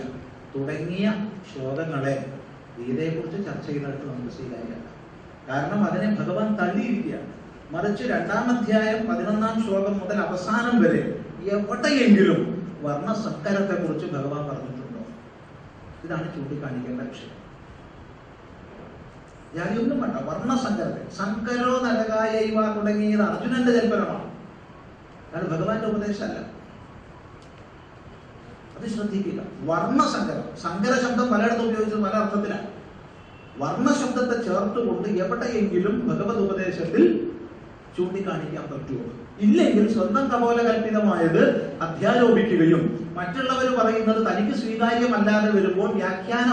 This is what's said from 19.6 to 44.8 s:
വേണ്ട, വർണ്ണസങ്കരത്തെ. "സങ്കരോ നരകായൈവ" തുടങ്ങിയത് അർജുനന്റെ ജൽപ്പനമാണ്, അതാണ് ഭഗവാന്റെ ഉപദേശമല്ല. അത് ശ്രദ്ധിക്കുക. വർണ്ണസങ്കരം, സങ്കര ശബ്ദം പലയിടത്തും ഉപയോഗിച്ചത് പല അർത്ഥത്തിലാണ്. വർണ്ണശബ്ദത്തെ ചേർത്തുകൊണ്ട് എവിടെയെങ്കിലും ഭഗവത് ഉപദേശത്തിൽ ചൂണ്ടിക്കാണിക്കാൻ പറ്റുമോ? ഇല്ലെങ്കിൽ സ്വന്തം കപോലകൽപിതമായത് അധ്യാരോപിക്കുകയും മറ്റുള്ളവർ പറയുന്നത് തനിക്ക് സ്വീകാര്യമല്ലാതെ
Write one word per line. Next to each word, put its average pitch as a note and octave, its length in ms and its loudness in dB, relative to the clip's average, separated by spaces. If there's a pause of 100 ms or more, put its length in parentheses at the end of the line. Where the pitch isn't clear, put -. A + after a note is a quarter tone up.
വേണ്ട, G#3+ 140 -2
വർണ്ണസങ്കരത്തെ. A3 1000 -2
"സങ്കരോ A#3+ 640 0
നരകായൈവ" A3 960 2
തുടങ്ങിയത് G#3 460 2
അർജുനന്റെ A#3+ 500 2
ജൽപ്പനമാണ്, A3 640 2 (1000)
അതാണ് E3 160 -4
ഭഗവാന്റെ G#3+ 380 0
ഉപദേശമല്ല. G#3 520 -4 (2500)
അത് A3+ 120 -8
ശ്രദ്ധിക്കുക. G3+ 540 -2 (180)
വർണ്ണസങ്കരം, - 1000 0
സങ്കര G3+ 400 0
ശബ്ദം B3 320 2
പലയിടത്തും A3+ 360 2
ഉപയോഗിച്ചത് G#3+ 300 0
പല G3 160 2
അർത്ഥത്തിലാണ്. G3+ 520 0 (880)
വർണ്ണശബ്ദത്തെ A#3+ 840 0
ചേർത്തുകൊണ്ട് G3+ 680 -2
എവിടെയെങ്കിലും G3+ 960 0
ഭഗവത് G3+ 300 0
ഉപദേശത്തിൽ F#3 920 2 (640)
ചൂണ്ടിക്കാണിക്കാൻ F3+ 680 -4
പറ്റുമോ? C3+ 420 -8 (340)
ഇല്ലെങ്കിൽ G#3+ 540 6
സ്വന്തം A3+ 340 2
കപോലകൽപിതമായത് G#3+ 1500 4
അധ്യാരോപിക്കുകയും F#3 1400 4
മറ്റുള്ളവർ B3+ 600 0
പറയുന്നത് A3 480 4
തനിക്ക് G3+ 300 0
സ്വീകാര്യമല്ലാതെ A3 960 2